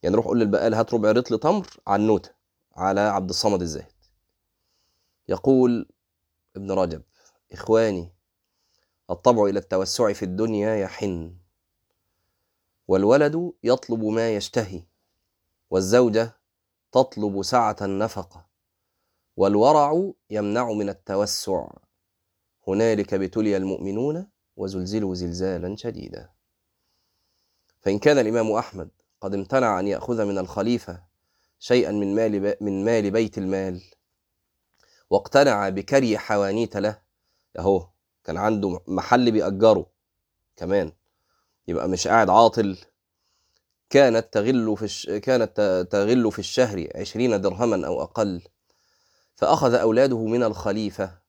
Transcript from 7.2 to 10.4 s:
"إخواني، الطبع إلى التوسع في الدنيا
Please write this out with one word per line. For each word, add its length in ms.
"إخواني، 600
الطبع 340
إلى 140
التوسع 540
في 120
الدنيا 500